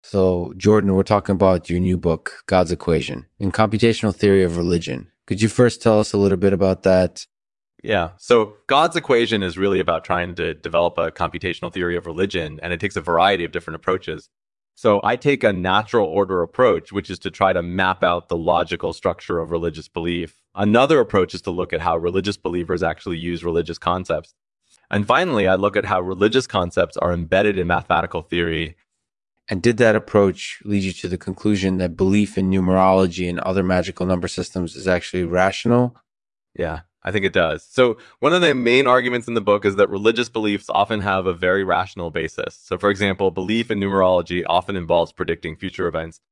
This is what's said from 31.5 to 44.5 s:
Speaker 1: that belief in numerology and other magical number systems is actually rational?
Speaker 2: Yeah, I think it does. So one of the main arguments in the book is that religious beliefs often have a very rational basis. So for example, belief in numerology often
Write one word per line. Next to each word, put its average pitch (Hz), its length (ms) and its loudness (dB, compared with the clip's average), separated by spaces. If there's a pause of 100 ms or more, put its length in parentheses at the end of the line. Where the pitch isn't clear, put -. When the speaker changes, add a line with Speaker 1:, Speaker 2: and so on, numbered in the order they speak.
Speaker 1:
that 85 180 -4
belief 98 400 2
in 95 140 0
numerology 92 800 2
and 90 120 -6
other 95 220 -2
magical 90 440 -2
number 90 200 -2
systems 87 480 -6
is 85 140 -6
actually 90 360 -2
rational? 107 720 0 (580)
Speaker 2:
Yeah, 80 260 -6 (240)
I 92 80 -6
think 98 140 0
it 90 80 -2
does. 80 280 2
So 120 360 2 (220)
one 143 120 2
of 180 80 2
the 156 140 2
main 127 320 4
arguments 123 420 2
in 117 60 -8
the 110 80 -2
book 101 240 2
is 98 100 0
that 101 140 4
religious 113 400 0
beliefs 107 400 -4
often 104 300 0
have 95 260 -2
a 92 80 -2
very 90 280 0
rational 90 480 -4
basis. - 520 -8
So - 160 -8
for 101 100 0
example, 98 420 0
belief 107 400 -2
in 104 80 -2
numerology 92 680 2
often 90 280 -2